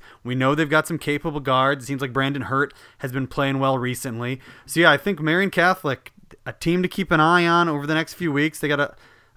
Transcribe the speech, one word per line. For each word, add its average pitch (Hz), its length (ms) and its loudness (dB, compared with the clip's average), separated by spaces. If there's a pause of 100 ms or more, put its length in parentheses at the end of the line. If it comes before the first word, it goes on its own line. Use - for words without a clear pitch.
(240)
We 120 100 -6
know 131 220 2
they've 151 140 0
got 156 180 2
some 165 100 -4
capable 147 440 -4
guards. 131 420 0
It 113 40 -14
seems 135 140 -6
like 131 120 -6
Brandon 135 300 -2
Hurt 135 300 -2 (260)
has 131 120 -6
been 131 160 -4
playing 135 320 -2
well 135 180 2
recently. 123 600 -6 (260)
So, - 140 -2
yeah, 165 120 8
I 143 60 6
think 185 220 -4
Marian 170 320 0
Catholic, 170 640 0 (320)
a 123 80 -10
team 175 300 0
to 180 40 0
keep - 240 -6
an 165 80 4
eye 170 260 4
on 170 220 4
over 147 180 -2
the 151 100 -2
next 160 180 -4
few 170 180 -4
weeks. 147 280 -2
They 151 100 -2
got 147 100 0
a, 143 160 -4 (420)